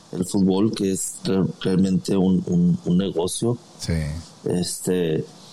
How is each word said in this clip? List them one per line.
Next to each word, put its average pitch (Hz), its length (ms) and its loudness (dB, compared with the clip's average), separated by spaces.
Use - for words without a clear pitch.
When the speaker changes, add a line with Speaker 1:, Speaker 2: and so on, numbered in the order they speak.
Speaker 1:
el 92 120 -2
fútbol, 95 480 2
que 98 200 0
es - 220 -4
re-, 95 180 2
realmente 95 560 2
un, 92 300 2
un, 87 380 2
un 85 140 2
negocio. 98 600 -2
Speaker 2:
Sí. 85 140 -4
Speaker 1:
Este, 87 800 -2